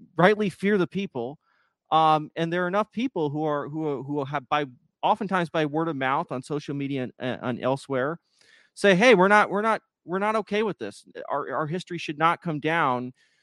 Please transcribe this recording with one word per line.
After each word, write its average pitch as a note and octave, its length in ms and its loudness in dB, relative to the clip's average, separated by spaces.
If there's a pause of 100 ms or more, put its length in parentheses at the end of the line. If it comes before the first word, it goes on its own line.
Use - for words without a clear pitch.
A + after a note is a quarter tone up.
(160)
rightly G3+ 320 6
fear G3+ 300 0
the F3 80 0
people, C#3+ 520 -6 (520)
um, D#3 460 4
and E3 140 -2
there F3+ 140 0
are F3 40 -2
enough G3+ 240 -2
people F#3+ 360 -4
who D3+ 160 -4
are, D3 240 -2
who, D3 340 -6
who C#3+ 220 -4
have C#3 240 -8
by, D3 180 0 (360)
oftentimes F#3 480 0
by D#3 160 0
word D#3+ 220 -2
of D3+ 80 -6
mouth C3+ 360 -2
on C3 100 -6
social D3 320 -8
media C#3 340 -6 (100)
and, B2 240 -6
and A#2+ 200 -4
elsewhere, C3+ 560 -2 (560)
say, G3 200 4
"Hey, A3+ 200 8
we're F#3 140 6
not, G#3 220 6
we're G3+ 120 -2
not, A3 200 0 (220)
we're F3 140 -4
not G#3+ 180 -2
okay G#3 260 -2
with G#3 160 -4
this. G2+ 260 -12 (240)
Our, C3+ 240 -4
our D3 140 -2
history E3+ 320 -8
should D3+ 200 -10
not E3 220 2
come D3+ 200 -6
down. C3 520 -2 (300)